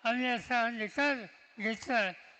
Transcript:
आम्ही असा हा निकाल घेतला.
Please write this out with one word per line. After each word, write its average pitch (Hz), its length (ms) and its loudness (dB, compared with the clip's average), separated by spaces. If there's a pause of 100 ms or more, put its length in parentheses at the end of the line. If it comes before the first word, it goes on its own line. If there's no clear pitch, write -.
आम्ही 247 220 2
असा 240 340 2
हा 233 100 2
निकाल 240 540 -2 (340)
घेतला. 214 520 0 (300)